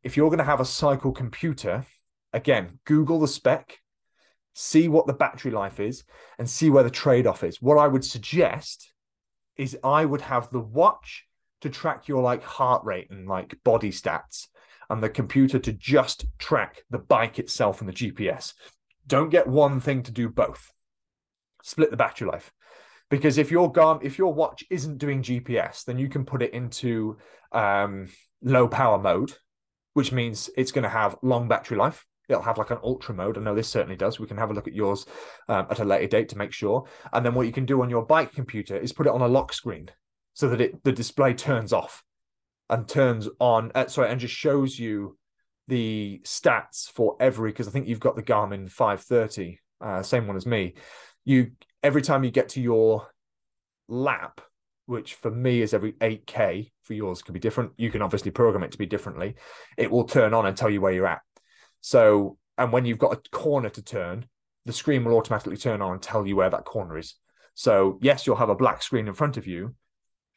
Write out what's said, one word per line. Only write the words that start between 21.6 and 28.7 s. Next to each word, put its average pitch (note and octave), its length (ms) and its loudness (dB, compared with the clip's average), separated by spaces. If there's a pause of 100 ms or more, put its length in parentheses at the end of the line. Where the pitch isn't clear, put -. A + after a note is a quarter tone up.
Split - 280 2
the - 80 -6
battery A2+ 280 -2
life. - 260 -8 (580)
Because C#3+ 260 2
if D3+ 140 2
your F3 200 4
Garm-, D#3+ 320 6
if C#3 140 -6
your F#3 160 2
watch D3+ 380 -2
isn't D3+ 260 -6
doing C#3 260 -2
G B2 180 -2
P B2 180 -2
S, - 260 -4
then B2 140 -6
you C3+ 100 -2
can C3+ 160 -4
put C3 160 -6
it B2 140 -2
into, A#2 640 -4 (340)
um, G2+ 560 0 (320)
low B2+ 260 4
power A#2 300 2